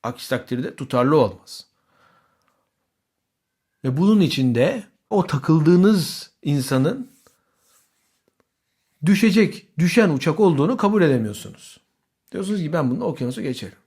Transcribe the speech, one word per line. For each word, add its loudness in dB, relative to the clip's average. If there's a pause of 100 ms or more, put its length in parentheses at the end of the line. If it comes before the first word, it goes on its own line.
Aksi -12
takdirde -6
tutarlı 0
olmaz. -4 (2250)
Ve -2
bunun 4
için 0
de 0 (260)
o 0
takıldığınız 2 (100)
insanın -2 (1900)
düşecek, 2 (120)
düşen 2
uçak -2
olduğunu 2
kabul 0
edemiyorsunuz. -2 (540)
Diyorsunuz -6
ki, -6
"Ben 0
bununla -4
okyanusu -6
geçerim." -8